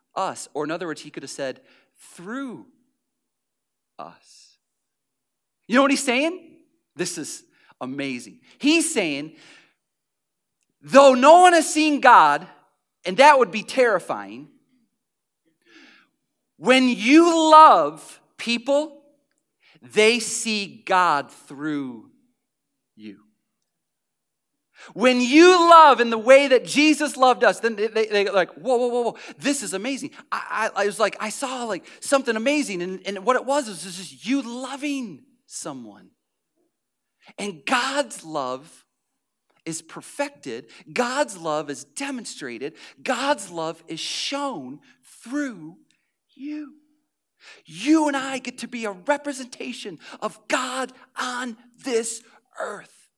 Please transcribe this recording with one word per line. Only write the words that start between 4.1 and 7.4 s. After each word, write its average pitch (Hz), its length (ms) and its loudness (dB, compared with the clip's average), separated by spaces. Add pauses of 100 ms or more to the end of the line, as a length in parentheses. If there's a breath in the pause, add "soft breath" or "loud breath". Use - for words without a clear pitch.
You 214 80 -2
know 269 60 4
what 277 100 2
he's 277 120 -2
saying? 294 560 -4 (360)
This 160 220 -8
is - 260 -14 (380 soft breath)